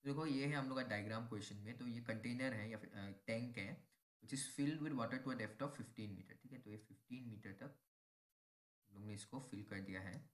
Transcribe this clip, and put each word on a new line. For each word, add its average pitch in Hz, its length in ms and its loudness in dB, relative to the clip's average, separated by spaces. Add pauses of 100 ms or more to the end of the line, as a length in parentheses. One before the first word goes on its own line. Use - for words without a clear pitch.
तो 139 60 0
देखो 147 160 4
ये 139 200 6
है 147 80 6
हम 135 160 4
लोग 131 80 2
का 131 60 4
diagram 110 440 2
question 104 280 -2
में, 104 220 -4
तो 123 100 -2
ये 117 140 0
container 120 520 2
है 107 160 0
या 110 80 -2
फिर, 104 120 -8
अ, 98 200 -4 (180)
tank 117 300 2
है - 340 -4 (340)
which 135 140 0
is - 200 -2
filled 151 280 6
with 139 120 4
water 120 240 2
to - 40 0
a 127 120 2
depth 107 220 0
of 135 80 2
fifteen 107 460 -4
meter, - 280 -12
ठीक 127 80 -12
है, 131 80 -10
तो - 100 -12
ये 107 80 -6
fifteen 123 520 -8
meter 104 220 -6
तक 139 280 -8 (1080)
हम 101 60 -14
लोग 101 100 -6
ने 107 80 -2
इसको 104 260 -4
fill 104 240 -4
कर 98 180 -4
दिया 95 200 -2
है। - 320 -4